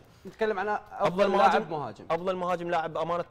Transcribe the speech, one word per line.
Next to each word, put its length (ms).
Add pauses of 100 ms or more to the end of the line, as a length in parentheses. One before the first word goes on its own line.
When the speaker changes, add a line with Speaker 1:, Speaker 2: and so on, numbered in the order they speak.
(260)
Speaker 1:
نتكلم 340
عن 80
Speaker 2:
أفضل 140 (200)
Speaker 1:
افضل 360
لاعب 140
Speaker 2:
مهاجم، 200
Speaker 1:
مهاجم. 400
Speaker 2:
افضل 240
مهاجم 340
لاعب 280
امانه 340